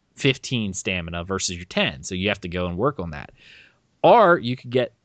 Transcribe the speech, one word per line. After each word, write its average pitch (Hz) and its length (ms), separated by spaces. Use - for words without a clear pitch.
fifteen 117 580
stamina 85 500
versus 95 320
your 87 80
ten." 127 400
So - 100
you 92 140
have 101 140
to 90 80
go 90 180
and 87 100
work 135 220
on 85 120
that. 71 200
Or 175 340
you 123 200
could 127 120
get 120 220